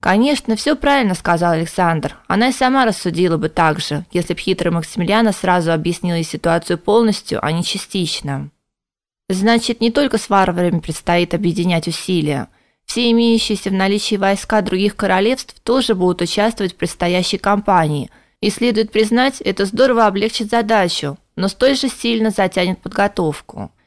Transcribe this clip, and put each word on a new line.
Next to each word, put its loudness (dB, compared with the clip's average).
«Конечно, 2
всё 0
правильно 2
сказал 0
Александр. -2
Она 2
и 0
сама 2
рассудила 0
бы -2
так 2
же, -6
если -2
б -6
хитрый -2
Максимилиана 0
сразу 0
объяснил -2
ей -2
ситуацию -2
полностью, 0
а -2
не -2
частично. -6
Значит, 2
не 2
только 0
с -6
варварами 2
предстоит -2
объединять 0
усилия. -2
Все 0
имеющиеся 2
в -2
наличии 0
войска 0
других -2
королевств 0
тоже 0
будут 0
участвовать -2
в -18
предстоящей -2
кампании. 0
И 0
следует 0
признать, 2
это -2
здорово 2
облегчит -2
задачу, 0
но -2
столь 2
же -2
сильно 0
затянет -2
подготовку». -4